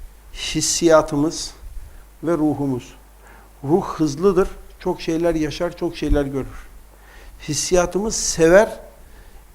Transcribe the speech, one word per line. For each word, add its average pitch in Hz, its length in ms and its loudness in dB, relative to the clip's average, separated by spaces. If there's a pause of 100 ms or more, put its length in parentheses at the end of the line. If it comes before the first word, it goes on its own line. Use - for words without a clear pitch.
(340)
hissiyatımız 156 1200 2 (680)
ve 160 100 0
ruhumuz. 139 600 -2 (680)
Ruh 147 220 2
hızlıdır, 165 640 0 (300)
çok 180 220 -4
şeyler 165 340 0
yaşar, 160 420 -4
çok 175 180 -4
şeyler 147 300 0
görür. 131 420 -8 (800)
Hissiyatımız 180 680 0
sever, - 640 4 (760)